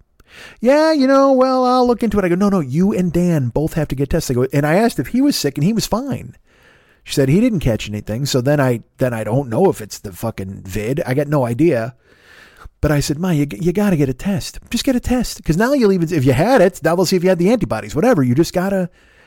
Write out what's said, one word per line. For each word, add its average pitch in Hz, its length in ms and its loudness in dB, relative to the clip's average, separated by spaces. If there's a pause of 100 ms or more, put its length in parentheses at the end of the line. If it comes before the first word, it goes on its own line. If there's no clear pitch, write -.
(580)
"Yeah, 302 320 2
you 277 160 2
know, 269 240 4
well, 254 340 2
I'll 247 220 2
look 240 160 0
into 208 160 0
it." 185 60 2
I 175 40 0
go, 170 60 0
"No, 202 140 2
no, 196 100 2
you 156 340 0
and 180 180 0
Dan 165 380 0
both 151 240 -4
have 151 140 -2
to - 80 -6
get 135 160 -2
tests." 160 180 -2
I 131 60 -2
go, 123 180 0
and 143 100 2
I 151 120 2
asked 226 240 0
if 131 80 -4
he 247 140 -2
was 285 140 2
sick - 220 -4
and 147 80 0
he 214 80 2
was 214 140 -2
fine. 240 480 -6 (680)
She - 120 -12
said 135 140 2
he 175 120 4
didn't 226 200 0
catch 110 280 -2
anything. 107 380 -6
So 131 140 0
then 143 180 2
I, 123 240 0 (140)
then 127 140 0
I 113 120 -6
don't 123 260 -2
know 165 220 2
if - 100 -6
it's 101 160 -14
the 101 140 -14
fucking 95 500 -8
vid. 104 420 -6
I 127 120 -4
got 147 120 -2
no 143 180 0
idea. 120 500 0 (840)
But 151 120 0
I 147 80 2
said, 139 180 -2
"Ma, 185 140 -2
you, 147 200 0
you 175 220 -2
gotta 202 220 2
get 139 140 2
a 131 40 -2
test. - 460 -6 (100)
Just - 140 -4
get 262 120 0
a 240 40 -2
test. - 440 -4
'Cause 156 140 0
now 240 160 2
you'll 233 180 4
even, 170 220 0
if 135 120 2
you 135 80 4
had 208 280 4
it, 175 220 2
now 160 120 0
they'll 180 100 2
see 190 100 0
if 170 80 0
you 185 60 2
had 185 100 2
the 180 120 2
antibodies, 113 440 -4
whatever. 190 280 2
You 123 120 0
just 160 180 0
gotta, 185 360 -2 (380)